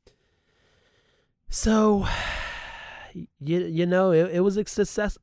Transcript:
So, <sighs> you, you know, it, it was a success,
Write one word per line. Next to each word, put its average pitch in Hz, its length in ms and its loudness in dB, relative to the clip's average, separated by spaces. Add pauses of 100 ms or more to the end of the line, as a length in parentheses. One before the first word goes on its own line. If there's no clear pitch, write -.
(1500)
So, 214 580 2 (580)
<sighs> - 500 -18
you, 170 500 -4
you 165 220 -2
know, 185 260 4
it, 165 240 4
it 175 40 2
was 196 160 2
a 214 100 0
success, - 560 -2